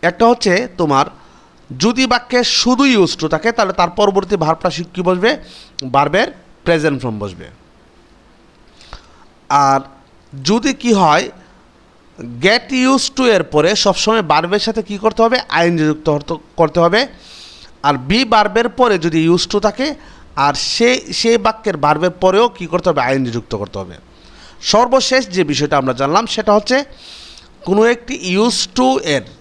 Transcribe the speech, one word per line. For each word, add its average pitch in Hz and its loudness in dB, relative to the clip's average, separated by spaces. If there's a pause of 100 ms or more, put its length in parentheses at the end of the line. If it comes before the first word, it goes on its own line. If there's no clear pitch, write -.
একটা 180 0
হচ্ছে 233 2 (100)
তোমার 147 2 (720)
যদি 226 0
বাক্যে 247 0
শুধু 247 2
used 220 2
to 160 -4
থাকে, 165 -2
তাহলে 202 0
তার 175 0
পরবর্তী 196 0
ভার্বটা 160 0
শি-, 170 -8 (100)
কি 180 -6
বসবে? 185 0 (560)
ভার্বের 147 2 (360)
প্রেজেন্ট 151 0
ফর্ম 113 -6
বসবে। 90 -10 (2000)
আর 135 2 (640)
যদি 226 0
কি 240 -2
হয়, 165 2 (1120)
get 214 0
used 262 0
to 262 0
এর 208 4
পরে 156 0
সবসময় 214 0
ভার্বের 165 0
সাথে 220 -4
কি 202 -10
করতে 220 0
হবে? 233 2 (100)
আইএনজি 170 0
যুক্ত 151 -2
হতে, 147 -2 (220)
করতে 165 2
হবে। 190 2 (760)
আর 143 2 (140)
be 226 2
ভার্বের 220 0
পরে 220 2
যদি 160 0
used 175 2
to 208 0
থাকে, 247 -2 (420)
আর 139 0
সে, - -2
সে 226 0
বাক্যের 208 -2
ভার্বের 151 0
পরেও 185 2
কি - -8
করতে 170 -2
হবে? 147 0
আইএনজি 127 0
যুক্ত 117 -8
করতে 101 -8
হবে। 87 -12 (680)
সর্বশেষ 247 2
যে 180 0
বিষয়টা 147 -2
আমরা 131 -2
জানলাম 147 0
সেটা 214 -2
হচ্ছে 247 0 (800)
কোনো 202 2
একটি 196 -2
used - -2
to 262 2
এর 143 -2 (180)